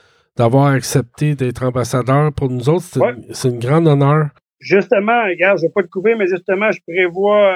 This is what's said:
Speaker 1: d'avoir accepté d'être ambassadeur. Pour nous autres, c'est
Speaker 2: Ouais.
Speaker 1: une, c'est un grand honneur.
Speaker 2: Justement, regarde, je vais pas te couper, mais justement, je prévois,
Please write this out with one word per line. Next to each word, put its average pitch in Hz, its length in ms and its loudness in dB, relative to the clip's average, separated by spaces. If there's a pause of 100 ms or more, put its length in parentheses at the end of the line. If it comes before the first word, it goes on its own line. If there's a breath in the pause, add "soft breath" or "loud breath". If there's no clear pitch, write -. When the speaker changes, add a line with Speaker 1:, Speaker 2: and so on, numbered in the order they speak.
(360 soft breath)
Speaker 1:
d'avoir 123 360 4
accepté 135 640 -2
d'être 123 260 -6
ambassadeur. 127 680 0
Pour 135 180 -4
nous 123 180 -4
autres, 175 160 0
c'est - 160 -8
Speaker 2:
Ouais. 226 120 0
Speaker 1:
une, - 200 -16
c'est - 160 -2
un 120 100 -4
grand 147 280 0
honneur. 143 400 2 (320)
Speaker 2:
Justement, 214 680 0
regarde, 180 320 0
je 160 80 -2
vais 160 60 -2
pas 202 100 -2
te 175 60 -6
couper, 202 280 0
mais 202 100 -2
justement, 190 460 -2
je - 140 -8
prévois, 190 680 0